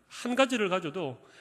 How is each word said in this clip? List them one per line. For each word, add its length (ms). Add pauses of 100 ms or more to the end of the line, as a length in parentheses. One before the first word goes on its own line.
한 280
가지를 340
가져도 540 (180)